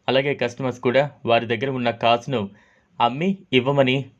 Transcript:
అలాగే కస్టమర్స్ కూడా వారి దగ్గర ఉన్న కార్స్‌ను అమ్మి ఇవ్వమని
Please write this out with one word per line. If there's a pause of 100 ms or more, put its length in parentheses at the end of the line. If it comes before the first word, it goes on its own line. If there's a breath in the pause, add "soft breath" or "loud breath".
అలాగే
కస్టమర్స్
కూడా (160)
వారి
దగ్గర
ఉన్న
కార్స్‌ను (500 soft breath)
అమ్మి (140)
ఇవ్వమని (160)